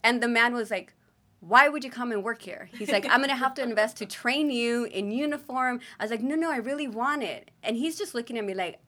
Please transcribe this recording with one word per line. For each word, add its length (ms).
And 180
the 60
man 260
was 160
like, 240
"Why 300
would 140
you 60
come 220
and 120
work 200
here?" 340
He's 140
like, 180
"I'm 120
gonna 140
have 200
to 80
invest 340
to 80
train 460
you 340
in 240
uniform." 720
I 40
was 80
like, 100
"No, 140
no, 160
I 60
really 300
want 360
it." 260
And 140
he's 200
just 160
looking 240
at 80
me 80
like 340